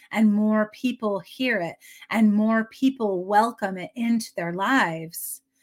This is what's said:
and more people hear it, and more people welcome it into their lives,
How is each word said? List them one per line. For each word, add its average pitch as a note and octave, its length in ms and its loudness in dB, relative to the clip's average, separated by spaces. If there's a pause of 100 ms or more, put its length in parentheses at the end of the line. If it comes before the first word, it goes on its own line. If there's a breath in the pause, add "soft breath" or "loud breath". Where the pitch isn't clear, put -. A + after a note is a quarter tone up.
(120 loud breath)
and G#3 220 4
more G#3+ 400 2
people G#3+ 460 -4
hear A#3+ 420 -4
it, E3 140 -6 (340 loud breath)
and G#3+ 240 4
more A3 320 2
people A3 580 -2
welcome G#3 540 0
it F3 180 -10
into A#3 400 -2
their E3+ 180 -4
lives, F3+ 880 -2 (220 soft breath)